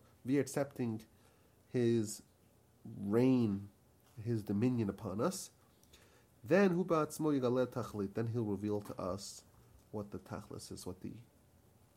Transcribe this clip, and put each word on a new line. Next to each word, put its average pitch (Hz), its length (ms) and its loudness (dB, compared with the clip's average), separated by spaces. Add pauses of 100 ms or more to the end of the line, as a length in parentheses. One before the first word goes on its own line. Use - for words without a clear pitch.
(240)
via 135 160 2
accepting 131 600 -2 (720)
his 117 500 2 (840)
reign, 110 640 4 (560)
his 113 180 0
dominion 107 460 0
upon 98 320 -4
us, 180 300 -2 (920)
then 185 260 6
hu 175 140 2
ba'atzmo 156 540 2
yigale 123 280 2
tachlit, 104 480 -4
then 117 140 -2
he'll 113 160 -2
reveal 104 360 -2
to - 200 -12
us 95 420 -6 (480)
what 104 220 -8
the - 60 -8
tachlis - 520 -12
is, 98 160 -12
what 92 140 -12
the - 120 -10 (840)